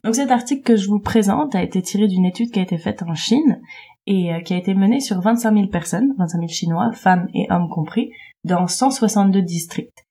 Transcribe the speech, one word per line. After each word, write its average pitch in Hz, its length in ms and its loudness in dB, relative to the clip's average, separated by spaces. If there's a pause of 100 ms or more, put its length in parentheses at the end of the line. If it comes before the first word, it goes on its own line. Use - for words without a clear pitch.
Donc 226 140 0
cet 262 160 0
article 254 320 -2
que 233 120 6
je 196 120 0
vous 208 100 2
présente 214 560 0
a 180 80 0
été 180 200 -2
tiré 202 260 0
d'une 185 180 2
étude 233 240 -2
qui 214 80 -2
a 185 60 2
été 170 140 -4
faite 208 260 -6
en 165 100 -6
Chine 247 460 0 (480)
et, 180 260 0
euh, 165 60 -4
qui 175 140 -4
a 180 40 0
été 185 160 0
menée 196 240 4
sur 202 220 -2
vingt-cinq 226 320 2
mille 202 180 2
personnes, 196 480 0
vingt-cinq 175 220 0
mille 170 100 -4
Chinois, 175 440 -2
femmes 180 380 2
et - 160 -2
hommes 175 200 0
compris, - 420 -4 (320)
dans 180 240 0
cent 262 240 0
soixante-deux 202 520 2
districts. - 680 -6